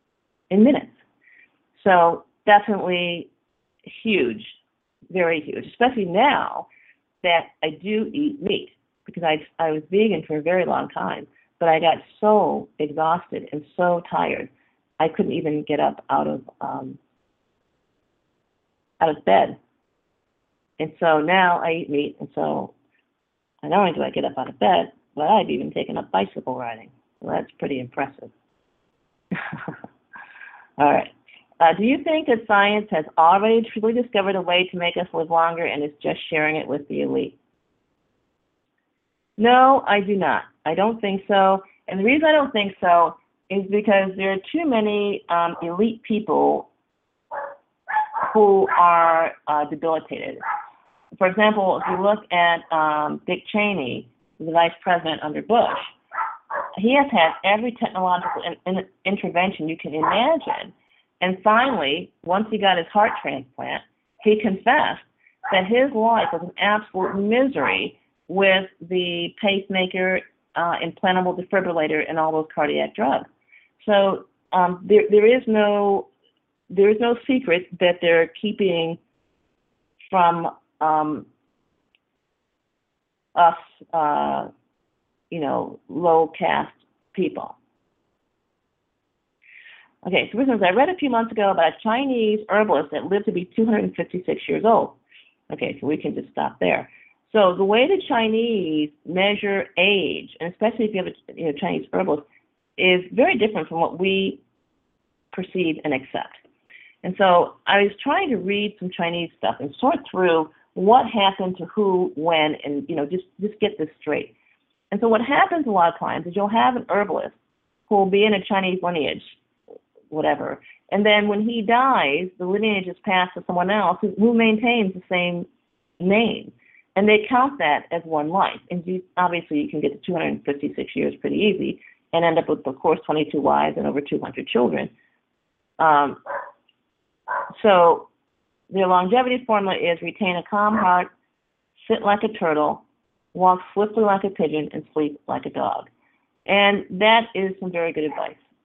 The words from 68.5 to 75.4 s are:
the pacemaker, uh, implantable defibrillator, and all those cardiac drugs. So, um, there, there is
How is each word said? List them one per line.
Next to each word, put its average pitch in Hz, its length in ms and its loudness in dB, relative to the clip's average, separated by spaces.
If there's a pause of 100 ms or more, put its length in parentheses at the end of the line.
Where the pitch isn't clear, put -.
the 175 580 -6
pacemaker, 185 800 -2 (360)
uh, 170 280 -2
implantable 185 560 -2
defibrillator, 165 680 -2
and 160 100 -6
all 160 140 0
those 156 220 -2
cardiac 147 420 -2
drugs. 139 340 -2 (560)
So, 196 400 2 (260)
um, 180 320 0
there, 208 280 6
there 208 140 6
is 247 200 6